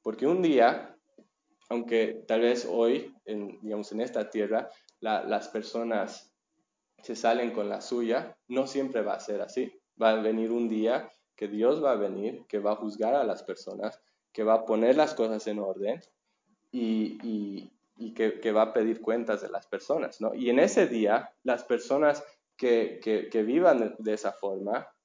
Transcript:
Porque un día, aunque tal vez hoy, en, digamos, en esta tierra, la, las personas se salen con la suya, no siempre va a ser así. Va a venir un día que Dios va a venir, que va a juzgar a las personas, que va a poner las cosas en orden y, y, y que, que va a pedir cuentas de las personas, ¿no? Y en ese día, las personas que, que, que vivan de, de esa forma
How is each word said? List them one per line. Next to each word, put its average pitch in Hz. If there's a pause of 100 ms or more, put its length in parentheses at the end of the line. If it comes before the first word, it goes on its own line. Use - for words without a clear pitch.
Porque 120
un 180
día, 135 (720)
aunque 117
tal 113
vez 120
hoy, 117 (120)
en, 101
digamos, 107
en 110
esta 117
tierra, 107 (300)
la, 110
las 104
personas 113 (680)
se 117
salen 117
con 104
la 98
suya, 120 (100)
no 131
siempre 131
va 101
a 95
ser 101
así. 113 (280)
Va 110
a 110
venir 110
un 120
día 110 (240)
que 107
Dios 120
va 135
a -
venir, 104
que 104
va 104
a -
juzgar 110
a 139
las 98
personas, - (320)
que 110
va 110
a 113
poner 113
las 156
cosas 110
en 104
orden 98 (680)
y, 113
y, 104 (260)
y 110
que, 110
que 113
va 107
a 110
pedir 113
cuentas 113
de -
las -
personas, -
¿no? 110
Y 120
en 127
ese 185
día, 113 (120)
las 120
personas 143 (340)
que, 117
que, 110
que 113
vivan 139
de, 110
de 107
esa 101
forma 98 (180)